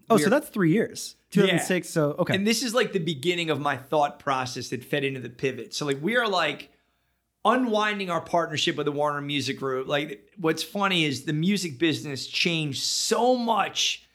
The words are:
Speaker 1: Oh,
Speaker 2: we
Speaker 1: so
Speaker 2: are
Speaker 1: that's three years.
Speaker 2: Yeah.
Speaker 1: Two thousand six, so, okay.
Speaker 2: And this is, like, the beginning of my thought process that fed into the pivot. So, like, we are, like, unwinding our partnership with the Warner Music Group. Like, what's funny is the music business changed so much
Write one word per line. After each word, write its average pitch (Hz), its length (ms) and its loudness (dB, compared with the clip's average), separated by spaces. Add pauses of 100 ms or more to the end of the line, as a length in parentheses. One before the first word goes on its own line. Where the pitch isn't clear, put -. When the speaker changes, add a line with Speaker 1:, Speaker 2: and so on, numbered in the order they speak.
Speaker 1:
Oh, 226 60 6
Speaker 2:
we 185 60 6
Speaker 1:
so 147 60 4
Speaker 2:
are - 20 4
Speaker 1:
that's - 200 2
three 170 240 4
years. - 420 -2
Speaker 2:
Yeah. - 280 2
Speaker 1:
Two 190 40 6
thousand 170 180 2
six, 175 240 -2
so, 147 300 0
okay. 175 160 0
Speaker 2:
And 196 100 0
this 226 160 2
is, 233 120 -4
like, 240 180 2
the 190 80 -2
beginning 165 500 -2
of 143 120 0
my 143 160 0
thought 147 420 0
process 127 520 -4
that 127 120 -6
fed 143 220 -2
into 135 160 -6
the 120 80 -10
pivot. 123 440 -6
So, - 120 -4
like, 139 160 0
we 214 160 0
are, 240 100 2
like, 170 420 -2 (760)
unwinding 214 640 2
our 165 100 -2
partnership 160 560 0
with 147 120 -2
the 147 40 2
Warner 147 300 0
Music 139 360 -2
Group. 131 300 -4
Like, 147 500 -4
what's 160 260 0
funny 190 420 2
is 131 200 -2
the 156 80 -2
music 165 460 0
business 143 480 -2
changed 156 560 -2
so 233 520 2
much 226 680 -2 (120)